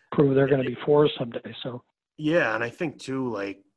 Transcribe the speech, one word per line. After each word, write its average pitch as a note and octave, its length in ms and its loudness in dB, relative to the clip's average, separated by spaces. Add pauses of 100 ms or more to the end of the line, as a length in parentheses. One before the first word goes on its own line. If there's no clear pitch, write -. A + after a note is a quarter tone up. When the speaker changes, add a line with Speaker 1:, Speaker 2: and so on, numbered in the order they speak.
(120)
Speaker 1:
prove C#3 220 4
they're C3+ 140 4
Speaker 2:
Yeah. C#3+ 80 4
Speaker 1:
gonna C3 120 -2
be A#2+ 160 -8
fours D3 340 4
someday. A#2 440 -8
So. B2 200 -10 (360)
Speaker 2:
Yeah. D3+ 360 2
And A2+ 100 -2
I A#2+ 60 -6
think D3+ 280 -8
too, C3 320 -6
like, G2 320 -8 (140)